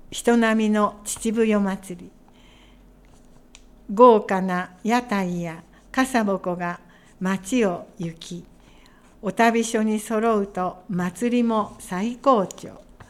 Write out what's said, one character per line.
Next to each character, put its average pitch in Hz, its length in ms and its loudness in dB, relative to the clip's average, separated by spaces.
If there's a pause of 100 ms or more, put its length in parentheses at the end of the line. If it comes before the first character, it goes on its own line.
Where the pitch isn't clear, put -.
人 - 280 2
波 220 320 4
の 208 340 0
秩 - 320 -4
父 226 100 2
夜 208 140 2
祭 190 460 -6
り。 185 60 -20 (1800)
豪 226 280 8
華 190 200 -2
な 180 300 -4 (120)
屋 240 200 0
台 180 400 -2
や 165 200 -10 (280)
傘 262 320 0
鉾 185 320 -2
が 175 240 -6 (400)
街 190 460 -2
を 175 220 -4 (120)
行 165 180 -10
き、 - 280 -16 (800)
お 185 40 -2
旅 233 320 4
所 226 180 -2
に 214 180 0
揃 220 380 0
う 202 80 -2
と 180 420 -8
祭 180 500 -2
り 247 60 2
も 220 360 -2
最 220 380 -6
高 240 280 4
潮。 - 340 -14 (300)